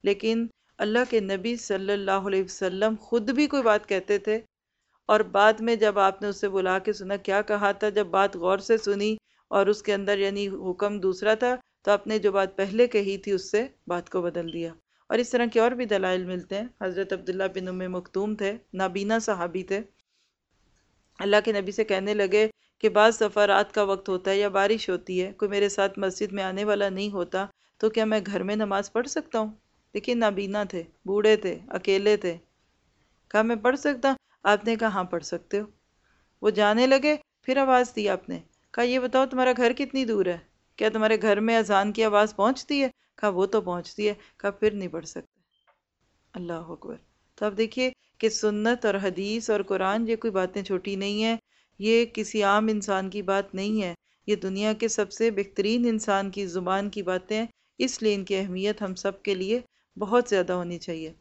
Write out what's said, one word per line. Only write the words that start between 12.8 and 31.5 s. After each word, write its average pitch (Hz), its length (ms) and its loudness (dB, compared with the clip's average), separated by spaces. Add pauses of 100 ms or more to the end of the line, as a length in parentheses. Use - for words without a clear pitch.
کہی 202 320 0
تھی 202 140 -4
اس 185 180 -4
سے 226 160 0 (200)
بات 175 240 -6
کو 185 120 -2
بدل 170 300 -6
دیا۔ 165 200 -8 (360)
اور - 100 0
اس 240 120 -2
طرح 240 220 2
کے 233 80 4
اور 233 100 6
بھی 247 140 -4
دلائل 190 400 0
ملتے 180 340 -6
ہیں۔ 233 100 -8 (140)
حضرت 190 300 -4
عبداللہ 185 320 -4 (100)
بن 185 140 -6
ام 185 100 -6
مکتوم 185 560 -4
تھے، 208 220 -4 (160)
نابینا 196 460 -2
صحابی 185 440 -2
تھے، 190 180 -4 (1400)
اللہ 202 260 2
کے 226 80 0
نبی 202 200 -2
سے 220 120 0
کہنے 202 300 -2
لگے 208 340 2 (300)
کہ 220 100 2
بعض 214 320 6
دفعہ 208 260 4
رات 202 280 2
کا 214 80 2
وقت 196 260 -2
ہوتا 185 220 -2
ہے 196 80 2
یا 208 100 2
بارش 202 420 0
ہوتی 180 340 -2
ہے، 202 80 -8
کوئی 202 160 -4
میرے 202 200 2
ساتھ 196 300 0
مسجد 190 340 -4
میں 196 120 -4
آنے 190 200 -4
والا 202 240 0
نہیں 196 220 -4
ہوتا 190 360 -4 (320)
تو 220 120 2
کیا 220 140 0
میں 214 220 2
گھر 202 160 -4
میں 202 140 -2
نماز 202 360 -2
پڑھ 240 140 -2
سکتا 294 320 -4
ہوں؟ 220 160 -4 (400)
دیکھیے 208 200 -2
نابینا 208 500 0
تھے، 185 180 -8 (220)
بوڑھے 208 320 4
تھے، 202 220 -4 (100)